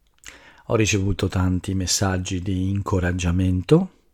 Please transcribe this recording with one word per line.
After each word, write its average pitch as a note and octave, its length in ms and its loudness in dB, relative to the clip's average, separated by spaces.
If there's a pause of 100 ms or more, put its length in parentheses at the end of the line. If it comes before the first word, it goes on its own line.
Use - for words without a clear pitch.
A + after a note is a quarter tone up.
(680)
Ho A#2+ 100 0
ricevuto G2+ 500 0
tanti F#2 480 -2
messaggi F#2 640 -2
di F#2 300 -2
incoraggiamento, F#2 1200 2 (240)